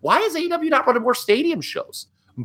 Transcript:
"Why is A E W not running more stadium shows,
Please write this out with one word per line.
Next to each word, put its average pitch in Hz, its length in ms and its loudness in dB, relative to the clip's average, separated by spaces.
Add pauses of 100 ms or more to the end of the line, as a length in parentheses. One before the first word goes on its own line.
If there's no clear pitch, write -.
"Why 208 200 2
is 392 160 -2
A - 20 -2
E 349 120 -2
W 330 200 -2
not 277 160 2
running 240 160 2
more 240 120 2
stadium 262 480 0
shows, - 440 -10 (380)